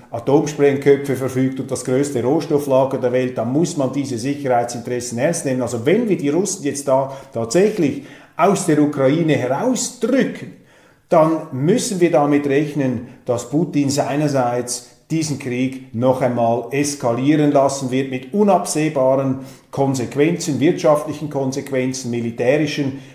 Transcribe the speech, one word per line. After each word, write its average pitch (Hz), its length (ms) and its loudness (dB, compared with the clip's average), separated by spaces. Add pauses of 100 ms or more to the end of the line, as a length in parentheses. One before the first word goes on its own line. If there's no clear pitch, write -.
(120)
Atomsprengköpfe 139 1040 2
verfügt 127 440 -2
und 127 120 -8
das 123 120 -6
größte 131 400 0
Rohstofflager 139 760 2
der 120 140 0
Welt, 127 260 0
dann 117 140 -2
muss 156 240 0
man 131 160 -2
diese 131 260 -4
Sicherheitsinteressen 123 1000 -4
ernst 156 280 -2
nehmen. 127 160 -2
Also 117 240 -4
wenn 220 220 2
wir 185 100 0
die 143 120 -2
Russen 170 340 -2
jetzt 135 240 -6
da 135 240 2 (220)
tatsächlich 160 680 0 (320)
aus 180 300 2
der 151 160 4
Ukraine 147 520 2
herausdrücken, 160 1200 -2 (560)
dann 160 440 4
müssen 175 460 0
wir 170 120 4
damit 147 360 4
rechnen, 139 600 -2 (180)
dass 120 240 -2
Putin 143 400 0
seinerseits 131 1000 -2 (180)
diesen 156 300 -2
Krieg 127 560 -6
noch 127 260 2
einmal 120 500 0
eskalieren 143 840 2
lassen 135 380 2
wird 131 200 -2
mit 127 220 -8
unabsehbaren 151 1040 2 (320)
Konsequenzen, 135 880 0
wirtschaftlichen 151 720 0
Konsequenzen, 131 840 -4
militärischen 127 880 -2 (160)